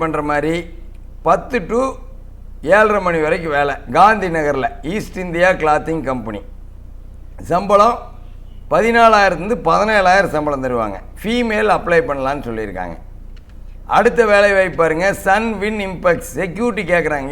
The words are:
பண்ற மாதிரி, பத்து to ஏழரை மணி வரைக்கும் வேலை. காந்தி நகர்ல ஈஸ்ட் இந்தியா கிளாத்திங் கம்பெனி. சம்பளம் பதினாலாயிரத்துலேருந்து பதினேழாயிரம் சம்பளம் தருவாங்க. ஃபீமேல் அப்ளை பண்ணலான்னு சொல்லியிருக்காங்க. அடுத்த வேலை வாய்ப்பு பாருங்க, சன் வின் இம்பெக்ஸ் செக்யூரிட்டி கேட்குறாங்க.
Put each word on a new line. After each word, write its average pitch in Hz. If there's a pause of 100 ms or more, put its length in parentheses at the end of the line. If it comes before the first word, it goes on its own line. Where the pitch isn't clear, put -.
பண்ற 151 (100)
மாதிரி, 147 (760)
பத்து 196
to 240 (920)
ஏழரை 214
மணி 165
வரைக்கும் 165
வேலை. 143 (220)
காந்தி 196
நகர்ல 139 (240)
ஈஸ்ட் 196
இந்தியா 175 (120)
கிளாத்திங் 151
கம்பெனி. 110 (1120)
சம்பளம் 202 (760)
பதினாலாயிரத்துலேருந்து 214 (120)
பதினேழாயிரம் 190
சம்பளம் 143
தருவாங்க. 110 (240)
ஃபீமேல் 214
அப்ளை 165 (100)
பண்ணலான்னு 135
சொல்லியிருக்காங்க. 92 (1000)
அடுத்த 233
வேலை 202
வாய்ப்பு 185
பாருங்க, 165 (160)
சன் 202 (140)
வின் 214
இம்பெக்ஸ் 175
செக்யூரிட்டி 196
கேட்குறாங்க. 151